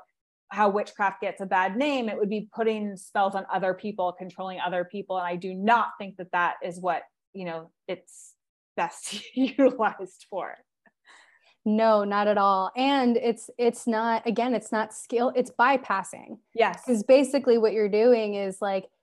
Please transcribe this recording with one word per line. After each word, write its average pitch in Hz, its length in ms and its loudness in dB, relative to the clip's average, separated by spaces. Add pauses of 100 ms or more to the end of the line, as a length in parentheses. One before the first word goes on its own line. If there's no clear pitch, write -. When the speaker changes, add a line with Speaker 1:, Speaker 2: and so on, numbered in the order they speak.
(500)
Speaker 1:
how 202 200 4
witchcraft 196 520 -2
gets 190 200 -6
a 196 40 -8
bad 190 300 0
name, 262 320 0
it 208 120 -6
would 202 100 0
be 214 240 -4
putting 214 440 -2
spells 196 360 -2
on 196 180 -4
other 185 220 0
people, 185 380 -4
controlling 185 480 -10
other 180 260 -2
people. 190 320 -8
And 175 80 -2
I 180 120 -4
do 185 180 -8
not 214 420 2
think 196 200 -12
that 180 160 -14
that 175 300 0
is 180 160 -8
what, 175 220 -2 (320)
you 190 120 -12
know, 165 260 -10 (160)
it's - 480 -12 (420)
best 196 500 -6
<laughs> - 80 -20
utilized 226 960 0
for. 151 260 -8 (1120)
Speaker 2:
No, 214 380 4
not 202 240 0
at 208 100 4
all. 196 380 4
And 254 420 2
it's, 226 400 -4
it's 233 300 0
not, 226 400 0
again, 233 260 0
it's 214 180 -4
not 220 220 -2
skill, 247 420 -2
it's - 240 -2
bypassing. 233 760 -2 (160)
Speaker 1:
Yes. 202 320 0
Speaker 2:
'Cause 226 160 2
basically 262 560 4
what 214 160 4
you're 214 160 2
doing 214 460 4
is, 196 260 -6
like, 196 240 -2 (180)